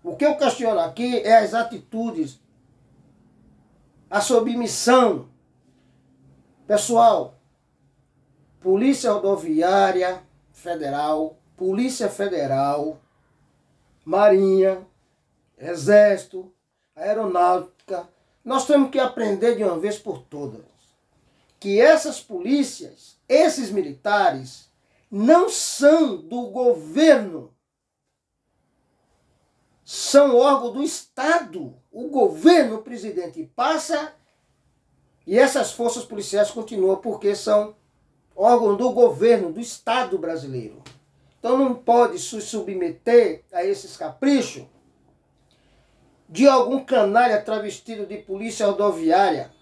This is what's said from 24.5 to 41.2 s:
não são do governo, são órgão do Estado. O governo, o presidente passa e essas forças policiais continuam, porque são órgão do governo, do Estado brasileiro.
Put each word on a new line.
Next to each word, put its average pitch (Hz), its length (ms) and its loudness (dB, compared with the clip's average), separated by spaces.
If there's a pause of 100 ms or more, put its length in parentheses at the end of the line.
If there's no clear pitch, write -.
não 311 380 4
são 285 680 2
do 226 320 -10
governo, 208 1040 0 (2250)
são 277 520 2
órgão 254 360 2
do 262 100 -8
Estado. 285 920 -6 (160)
O 247 180 -14
governo, 254 680 2
o 220 60 -14
presidente 185 720 -12
passa 302 580 -4 (1120)
e 190 100 -2
essas 262 360 2
forças 233 320 -6
policiais 208 460 -4
continuam, 196 480 -2
porque 202 360 -4
são 208 400 -2 (640)
órgão 214 400 4
do 247 160 -2
governo, 220 600 2
do 220 80 -12
Estado 233 580 -6
brasileiro. 135 640 -10 (560)